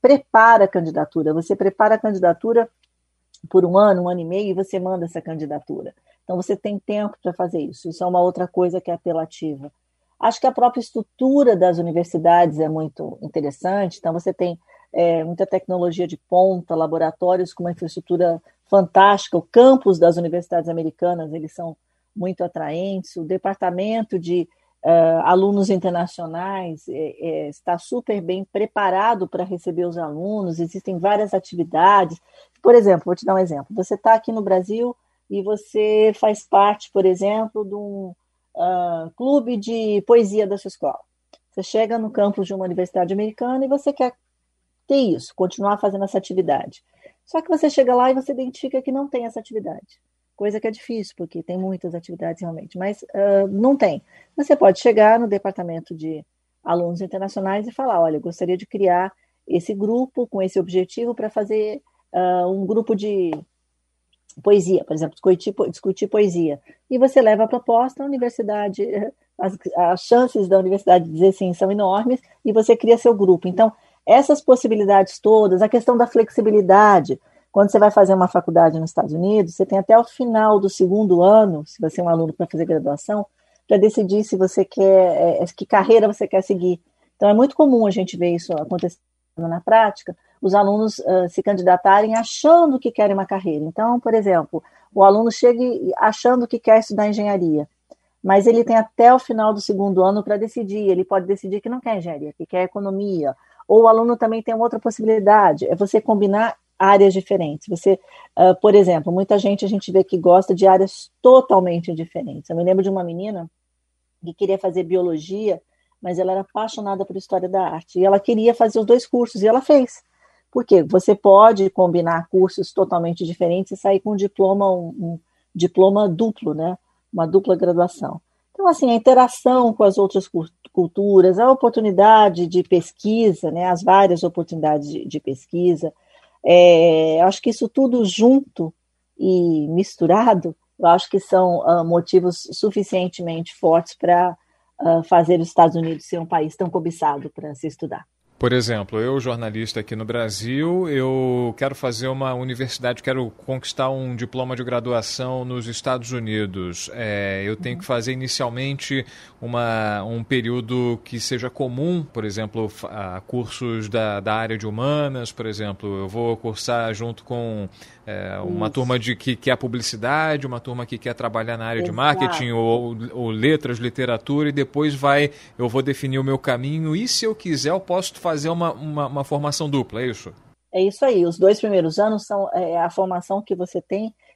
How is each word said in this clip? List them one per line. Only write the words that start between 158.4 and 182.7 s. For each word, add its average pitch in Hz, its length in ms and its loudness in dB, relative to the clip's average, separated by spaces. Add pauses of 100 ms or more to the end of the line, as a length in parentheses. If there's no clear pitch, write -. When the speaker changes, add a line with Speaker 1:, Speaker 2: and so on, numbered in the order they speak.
Speaker 2:
uma, 113 640 -6
um 113 220 -10
período 120 800 -4
que 117 160 -12
seja 123 280 -8
comum, 147 640 -6
por 110 120 -10
exemplo, 107 440 -8
fa-, 98 480 -14
a 95 40 -12
cursos 113 680 -8
da, 107 300 -4
da 107 160 -4
área 113 240 -6
de 107 80 -12
humanas, 131 640 -6
por 113 160 -12
exemplo. 101 540 -10
Eu 98 80 -8
vou 117 280 -4
cursar 113 580 -6
junto 113 280 -12
com, 113 460 -10 (360)
é, 98 360 -12
uma 101 260 -6
Speaker 1:
Isso. 104 80 -8
Speaker 2:
turma 127 240 -4
de, 117 160 -6
que 127 220 -6
quer 127 200 -2
publicidade, 131 920 -6
uma 120 100 -10
turma 120 260 -12
que 117 140 -14
quer 120 160 -10
trabalhar 113 420 -8
na 113 100 -10
área 117 140 -6
de 175 100 -6
Speaker 1:
Exato. 165 60 -10
Speaker 2:
marketing 170 540 -2
ou, 117 460 -2 (180)
ou 120 160 -8
letras, 127 480 -2
literatura, 123 680 -4
e 143 40 -6
depois 143 440 -4
vai, 143 340 0 (260)
eu 123 120 -6
vou 123 120 -4
definir 135 380 -6
o 131 60 -4
meu 135 140 -4
caminho. 151 580 -6
E 226 100 -6
se - 180 -6
eu 220 120 -4
quiser, 147 340 -6
eu 185 80 -4
posso 185 360 -6
fazer 156 340 -6
uma, 170 240 -4
uma, 147 360 -8
uma 139 160 -8
formação 147 440 -6
dupla, 127 320 -6
é 127 60 -6
isso? - 260 -12 (400)
Speaker 1:
É 185 80 -2
isso 196 240 -2
aí. 202 220 2
Os 170 100 -6
dois 196 240 4
primeiros 175 380 -2
anos 208 260 -2
são, 196 300 -6
é, 170 240 -4